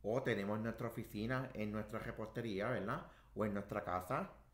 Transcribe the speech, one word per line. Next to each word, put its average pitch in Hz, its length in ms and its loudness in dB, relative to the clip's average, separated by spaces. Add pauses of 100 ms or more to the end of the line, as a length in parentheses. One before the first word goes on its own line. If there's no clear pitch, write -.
o 113 180 4
tenemos 107 380 2
nuestra 113 300 0
oficina 117 640 -2
en 107 180 0
nuestra 107 280 -2
repostería, 110 680 -2
¿verdad? 123 400 0 (280)
O 101 100 4
en 104 80 2
nuestra 101 320 -2
casa. 107 440 0 (240)